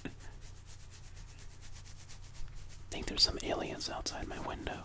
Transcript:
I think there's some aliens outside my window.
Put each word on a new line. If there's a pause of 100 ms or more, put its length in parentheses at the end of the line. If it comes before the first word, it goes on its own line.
I (2750)
think
there's
some
aliens
outside
my
window.